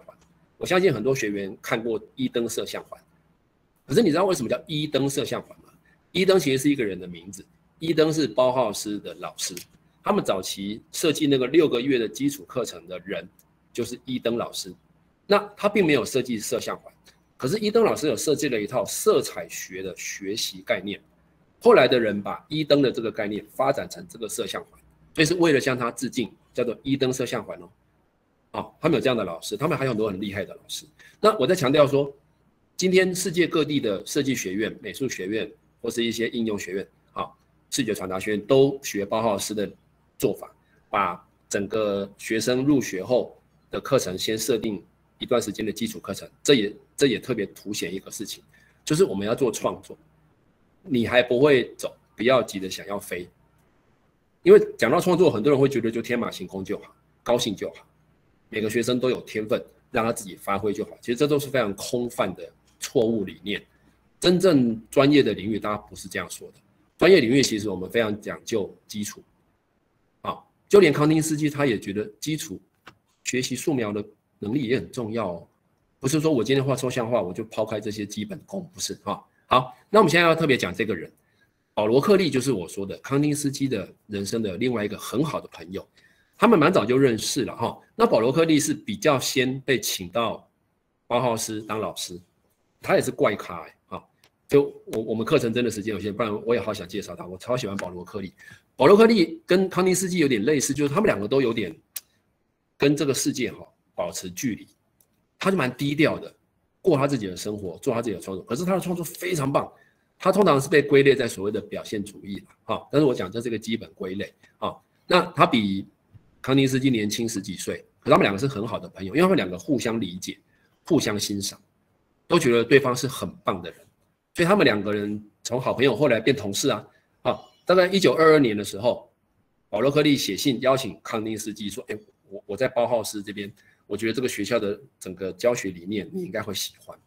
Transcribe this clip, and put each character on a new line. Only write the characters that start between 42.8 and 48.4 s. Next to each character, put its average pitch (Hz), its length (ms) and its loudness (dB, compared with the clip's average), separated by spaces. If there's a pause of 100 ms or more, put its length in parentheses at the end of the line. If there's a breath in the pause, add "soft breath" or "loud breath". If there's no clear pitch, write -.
学 95 220 -6
后 113 340 0 (340)
的 98 100 -6
课 131 180 0
程 92 180 -4
先 110 220 -4
设 113 200 0
定 107 220 -6 (380)
一 107 80 -10
段 120 140 2
时 107 100 -4
间 107 140 -6
的 104 80 -4
基 - 140 -6
础 - 120 -8
课 98 160 -8
程， - 140 -14 (140)
这 147 120 6
也， 104 220 0 (200)
这 143 100 2
也 107 120 2
特 - 160 -4
别 104 120 -4
凸 - 260 -12
显 92 200 -6
一 95 60 -6
个 - 120 -18
事 - 160 -12
情， - 180 -14 (400 soft breath)